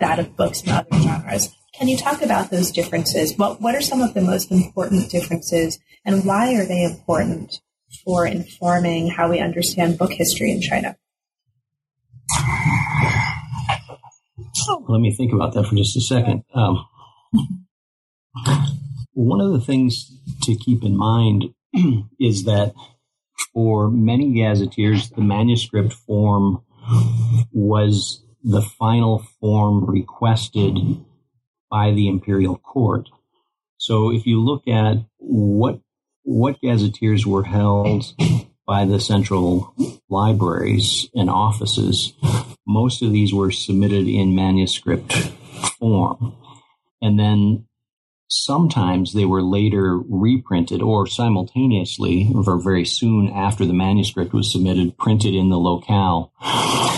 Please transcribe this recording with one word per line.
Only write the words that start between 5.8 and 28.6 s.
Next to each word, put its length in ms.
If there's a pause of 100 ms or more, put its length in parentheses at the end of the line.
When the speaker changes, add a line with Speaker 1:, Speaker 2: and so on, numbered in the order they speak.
Speaker 1:
and 200
why 300
are 120
they 180
important 760 (440)
for 220
informing 840
how 220
we 100
understand 580
book 140
history 380
in 100
China? 360 (4000)
Speaker 2:
Let 140
me 140
think 180
about 220
that 120
for 100
just 200
a 40
second. 440 (100)
Um, 300 (2250)
one 220
of 120
the 80
things 560 (260)
to 120
keep 300
in 120
mind 500 (280)
<clears throat> 460
is 240
that 280 (800)
for 380
many 420
gazetteers, 760
the 120
manuscript 680
form 720 (880)
was 720 (220)
the 180